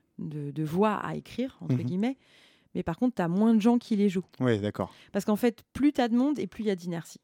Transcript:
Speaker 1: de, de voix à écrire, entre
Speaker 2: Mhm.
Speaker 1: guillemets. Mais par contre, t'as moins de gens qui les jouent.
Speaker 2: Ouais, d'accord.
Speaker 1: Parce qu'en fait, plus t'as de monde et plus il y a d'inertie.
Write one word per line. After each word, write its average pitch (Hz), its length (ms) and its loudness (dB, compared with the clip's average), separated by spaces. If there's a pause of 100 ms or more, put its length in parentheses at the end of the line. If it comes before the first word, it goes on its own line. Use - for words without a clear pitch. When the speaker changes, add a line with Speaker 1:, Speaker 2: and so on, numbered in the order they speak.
(180)
Speaker 1:
de, 151 320 -8
de 147 140 -6
voix 190 320 2
à - 200 -6
écrire, 247 460 -8
entre 143 140 0
Speaker 2:
Mhm. 113 80 -2
Speaker 1:
guillemets. 202 340 -2 (560)
Mais 180 80 -4
par 165 160 -6
contre, 247 160 0
t'as 175 140 -2
moins 214 260 4
de 220 60 6
gens 240 180 4
qui 233 180 -2
les 202 140 4
jouent. 180 160 -4 (120)
Speaker 2:
Ouais, 120 200 4
d'accord. 101 340 -4 (200)
Speaker 1:
Parce 202 120 -4
qu'en 208 120 0
fait, 240 360 -2
plus 285 220 2
t'as 240 140 2
de 220 80 0
monde 269 220 2
et 208 80 -4
plus - 180 -12
il - 20 0
y 214 40 0
a 190 60 0
d'inertie. 170 480 -10